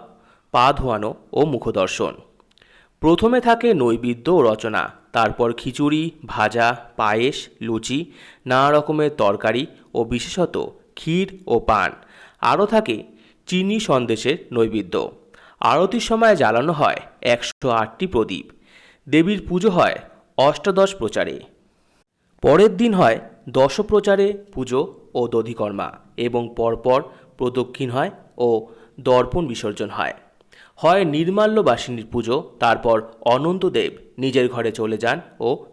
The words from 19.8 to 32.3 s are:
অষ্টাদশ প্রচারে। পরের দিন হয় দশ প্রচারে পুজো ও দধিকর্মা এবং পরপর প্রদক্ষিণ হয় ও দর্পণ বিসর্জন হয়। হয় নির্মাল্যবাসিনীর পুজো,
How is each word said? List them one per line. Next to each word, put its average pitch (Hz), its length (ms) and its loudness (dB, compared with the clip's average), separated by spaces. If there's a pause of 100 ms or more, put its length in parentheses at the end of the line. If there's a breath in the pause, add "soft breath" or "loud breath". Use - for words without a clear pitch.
অষ্টাদশ 190 560 2
প্রচারে। 92 460 -4 (1000)
পরের 180 340 6
দিন 220 180 2
হয় 143 260 4 (280)
দশ 131 320 2
প্রচারে 202 520 2 (200)
পুজো 131 420 -4 (200)
ও 120 140 0
দধিকর্মা 110 640 -4 (240)
এবং 120 400 -4
পরপর 117 460 2 (360 loud breath)
প্রদক্ষিণ 123 520 -4
হয় 143 200 -4 (280)
ও 117 280 0 (340 loud breath)
দর্পণ 123 460 2
বিসর্জন 107 440 -6
হয়। 73 240 -6 (600 soft breath)
হয় 185 280 2
নির্মাল্যবাসিনীর 165 1080 0
পুজো, 120 460 -2